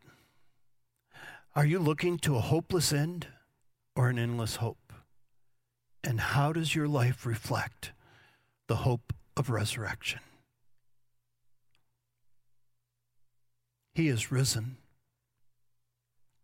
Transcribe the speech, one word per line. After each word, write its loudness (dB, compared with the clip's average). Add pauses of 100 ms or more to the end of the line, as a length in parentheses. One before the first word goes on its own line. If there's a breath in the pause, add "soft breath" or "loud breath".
(1600 loud breath)
Are 4
you 4
looking 2
to 2
a 2
hopeless 2
end -2 (680)
or 4
an 0
endless -2
hope? -6 (1120)
And 0
how 2
does -2
your 0
life 2
reflect -4 (760 soft breath)
the 0
hope -2 (240)
of -2
resurrection? -4 (3750)
He 2
is 0
risen. 0 (1700)